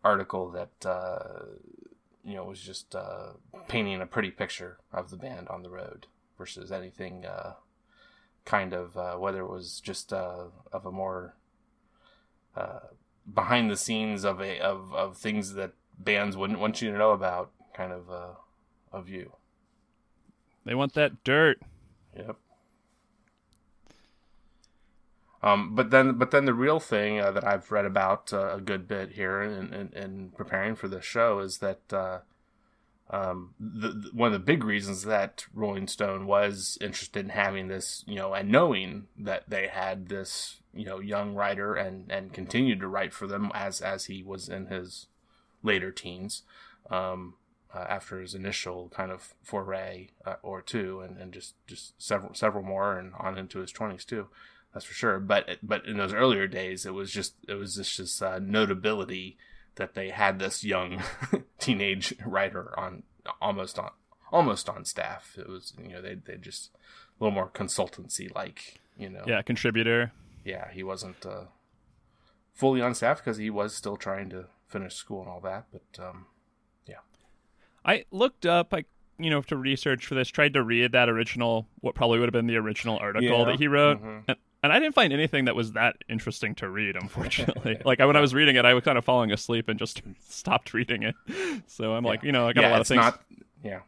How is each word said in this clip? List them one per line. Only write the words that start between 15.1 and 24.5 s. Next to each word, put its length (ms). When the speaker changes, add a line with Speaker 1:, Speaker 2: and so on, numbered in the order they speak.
Speaker 1:
things 380
that 200
bands 360
wouldn't 240
want 220
you 100
to 60
know 140
about 400
kind 200
of, 160
uh, 240
a 100
view. 300
Speaker 2:
They 100
want 200
that 280
dirt. 360
Speaker 1:
Yep. 180